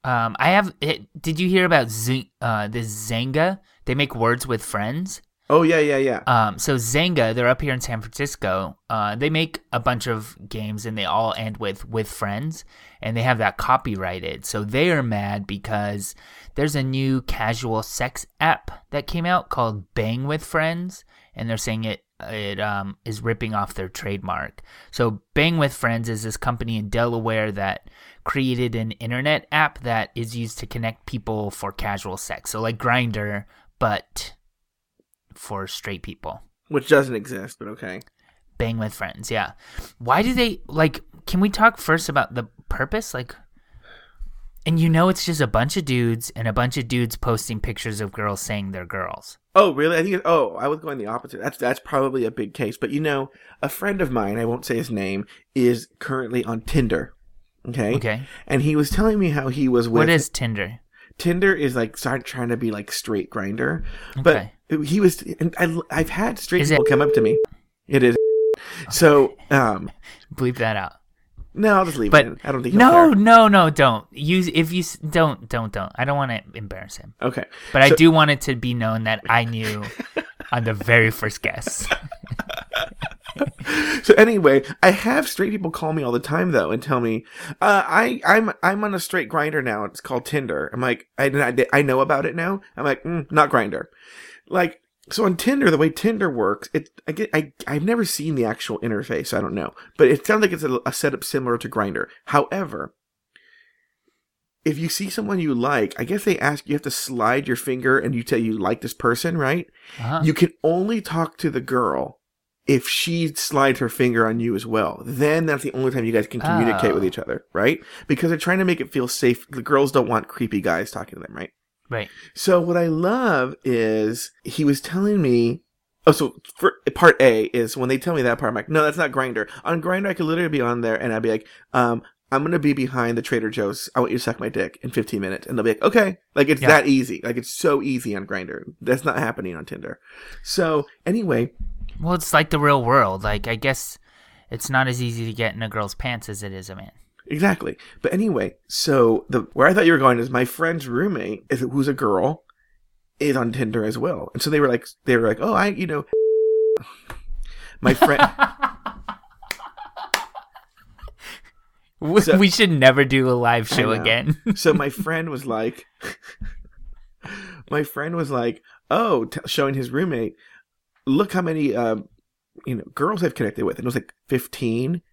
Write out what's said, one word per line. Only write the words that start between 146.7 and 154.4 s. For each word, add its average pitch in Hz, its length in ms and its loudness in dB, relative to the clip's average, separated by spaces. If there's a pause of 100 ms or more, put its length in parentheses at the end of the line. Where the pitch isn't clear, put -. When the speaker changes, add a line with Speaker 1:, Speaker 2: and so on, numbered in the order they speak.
Speaker 1:
a 92 40 -14
man. 98 140 -18 (380)
Speaker 2:
Exactly. 180 500 0 (240)
But - 100 0
anyway, 180 440 0 (120)
so 117 600 4
the, 123 120 0 (120)
where 139 140 6
I 185 80 6
thought 196 100 4
you 165 80 8
were 151 60 4
going 127 180 6
is 120 140 -4
my 123 120 2
friend's 160 440 -4
roommate, 120 640 -4
is, 127 100 0
who's 135 260 0
a 143 60 0
girl, 120 500 2 (760)
is 143 180 2
on 117 160 0
Tinder 113 320 -2
as 107 120 -2
well. 147 360 -4
And - 80 -6